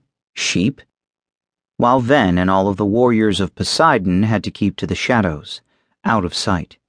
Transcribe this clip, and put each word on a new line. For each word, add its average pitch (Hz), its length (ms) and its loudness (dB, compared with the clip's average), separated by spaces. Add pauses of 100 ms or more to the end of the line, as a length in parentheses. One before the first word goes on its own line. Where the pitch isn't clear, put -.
(340)
Sheep? - 460 -2 (960)
While 123 240 2
Ven 113 380 2
and 92 120 0
all 95 180 2
of 98 100 -4
the 104 80 0
warriors 110 540 2
of 92 140 -4
Poseidon 98 680 0
had 107 200 0
to 98 60 -6
keep 98 260 -2
to 95 100 -8
the 90 80 -4
shadows, 90 640 -2 (440)
out 107 200 0
of 85 100 -6
sight - 440 -4 (100)